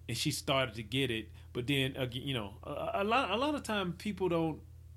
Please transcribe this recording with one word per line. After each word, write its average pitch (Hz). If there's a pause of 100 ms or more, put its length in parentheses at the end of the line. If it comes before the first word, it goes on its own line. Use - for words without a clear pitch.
and 127
she -
started 131
to 117
get 131
it. 113 (240)
But 123
then 135
again, 127
you 139
know, 104
a, 156
a -
lot, 226
a 202
lot 285
of 262
time 196
people 190
don't, 165 (360)